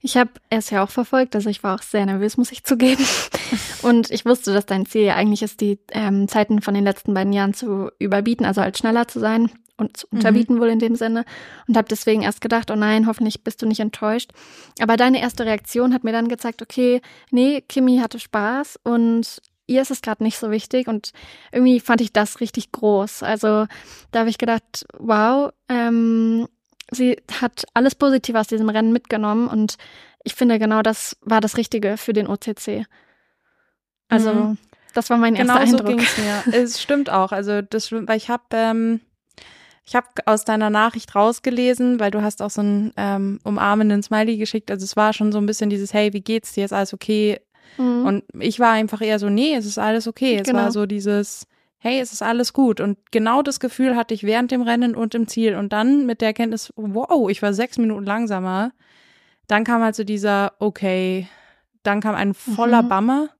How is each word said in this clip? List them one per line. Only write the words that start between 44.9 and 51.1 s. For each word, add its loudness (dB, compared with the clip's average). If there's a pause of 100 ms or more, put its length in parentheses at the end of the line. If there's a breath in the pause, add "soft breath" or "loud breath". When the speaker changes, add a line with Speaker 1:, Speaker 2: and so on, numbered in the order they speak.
Speaker 2:
war 4
schon 0
so 0
ein 0
bisschen -2
dieses, -4
hey, 2
wie -6
geht's -4
dir? -2
Ist -8
alles -2
okay? 0 (360 soft breath)
Speaker 1:
Mhm. 0
Speaker 2:
Und 0 (140)
ich -2
war 4
einfach 0
eher 0
so, -2
nee, 2
es -4
ist -8
alles 0
okay. 0
Es -4
Speaker 1:
Genau. 2
Speaker 2:
war 2
so -2
dieses, -4 (320)